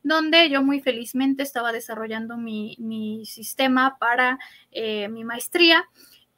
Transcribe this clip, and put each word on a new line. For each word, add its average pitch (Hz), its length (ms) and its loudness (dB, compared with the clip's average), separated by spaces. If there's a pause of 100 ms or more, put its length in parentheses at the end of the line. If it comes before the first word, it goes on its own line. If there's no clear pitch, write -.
donde 320 460 4
yo 277 140 2
muy 277 180 2
felizmente 269 640 -2
estaba 240 280 -4
desarrollando 226 680 -8
mi, 220 400 -8
mi 220 480 -8
sistema 262 720 0
para, 254 400 2 (340)
eh, 214 360 -4
mi 226 140 -10
maestría. 330 600 4 (540)